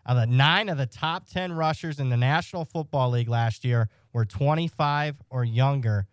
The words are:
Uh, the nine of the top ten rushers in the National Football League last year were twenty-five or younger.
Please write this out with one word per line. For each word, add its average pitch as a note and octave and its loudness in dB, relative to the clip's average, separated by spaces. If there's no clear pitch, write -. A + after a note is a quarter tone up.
Uh, B2 0
the A#2 4
nine D#3+ 4
of D#3 -2
the C3+ -2
top E3 -6
ten F3+ -6
rushers D#3 -4
in C3+ 0
the A#2+ 2
National D#3 0
Football C#3+ -2
League A#2+ 0
last A#2 -2
year A#2 2
were A2+ 0
twenty-five D3 -2
or B2+ -2
younger. A#2 2